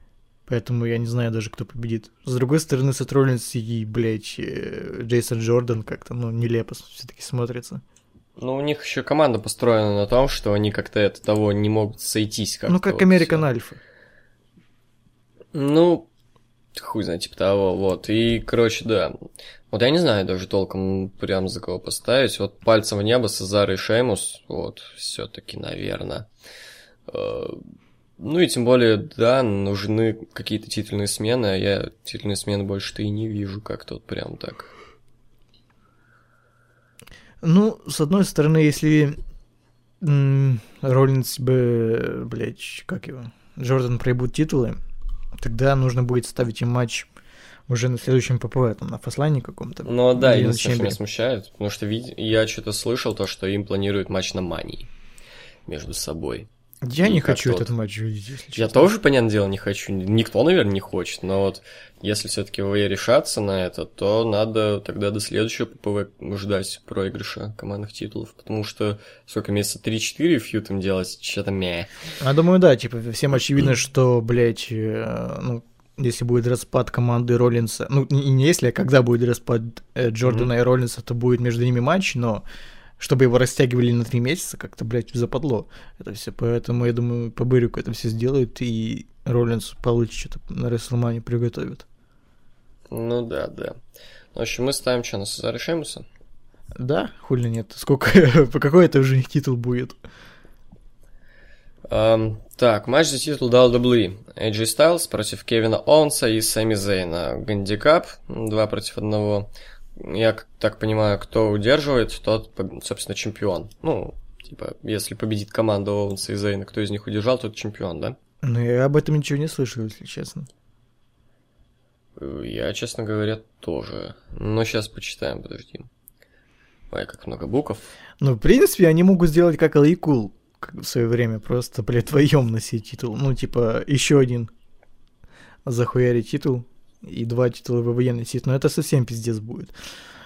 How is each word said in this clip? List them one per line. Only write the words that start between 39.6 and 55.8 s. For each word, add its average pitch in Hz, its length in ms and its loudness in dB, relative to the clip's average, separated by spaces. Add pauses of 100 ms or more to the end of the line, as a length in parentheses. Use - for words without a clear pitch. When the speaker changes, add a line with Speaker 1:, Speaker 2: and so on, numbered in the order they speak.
Speaker 1:
м, 139 580 4 (220)
Роллинс 135 580 2
бы, 120 880 0
блядь, 117 600 -8
как - 220 -8
его, 127 180 -12 (340)
Джордан 123 400 0
проебут 123 340 0
титулы, 151 420 0 (640)
тогда 131 340 2
нужно 127 280 2
будет 123 220 0
ставить 120 360 -4
им 120 80 0
матч 120 380 -2 (640)
уже 123 200 0
на 123 100 -2
следующем 127 400 2
П 120 80 -6
П, 120 280 0
там, - 120 -10
на 123 100 -8
Фаслане 139 440 -2
каком-то. - 420 -12
Speaker 2:
Ну 123 320 4
да, 123 200 6
Speaker 1:
Или 123 100 4
на - 40 4
Speaker 2:
единственное, 117 80 2
что - 120 -2
меня 123 60 2 (160)
Speaker 1:
Чембере. 101 40 -4
Speaker 2:
смущает, 110 560 -4
потому 104 180 -4
что - 160 -8
вид-, 113 320 -6
я 110 300 2
чё-то - 240 -8
слышал, 113 420 -2
то, 101 140 -4
что - 180 -8
им 98 200 -2
планируют 98 440 -2
матч 92 240 -4
на 90 80 -4
Мании - 460 -8 (800)
между 78 260 -10